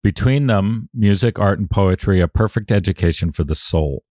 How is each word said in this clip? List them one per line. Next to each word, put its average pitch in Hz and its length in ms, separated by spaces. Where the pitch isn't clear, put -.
Between 131 440
them, 110 460
music, 104 440
art, 98 220
and 101 100
poetry, 95 520
a 85 60
perfect 107 440
education 87 600
for 80 120
the 73 120
soul. 76 560